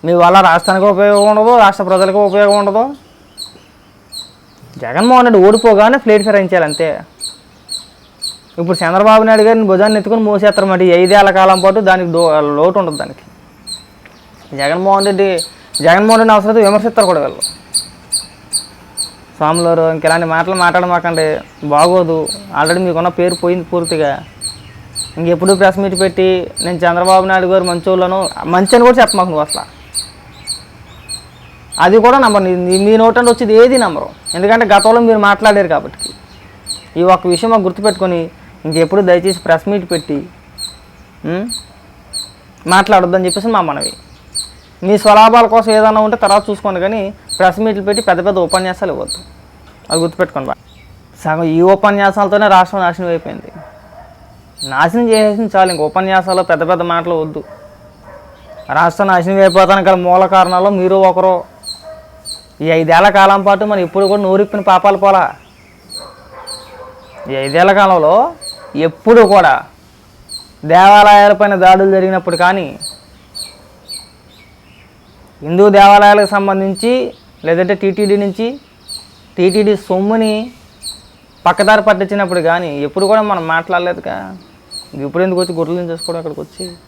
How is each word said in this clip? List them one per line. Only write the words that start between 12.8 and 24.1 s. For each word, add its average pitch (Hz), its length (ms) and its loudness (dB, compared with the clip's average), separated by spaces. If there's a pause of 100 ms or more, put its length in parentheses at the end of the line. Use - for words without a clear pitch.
దానికి. - 240 -12 (1400)
జగన్మోహన్ 185 500 0
రెడ్డి, 196 320 0 (420)
జగన్మోహన్ 180 300 2
రెడ్డిని 226 220 4
అవసరమైతే 214 280 2
విమర్శిస్తారు 208 460 0
కూడా 170 140 0
వీళ్ళు. 131 200 -8 (2000)
స్వాములారు 165 560 0
ఇంక 156 120 -8
ఇలాంటి 165 220 0
మాటలు 165 280 -2
మాట్లాడమాకండి, 170 840 -2 (280)
బాగోదు. 160 640 0 (320)
already 165 200 0
మీకున్న 175 280 -2
పేరు 180 260 -2
పోయింది 175 300 -4
పూర్తిగా. 165 600 -4 (920)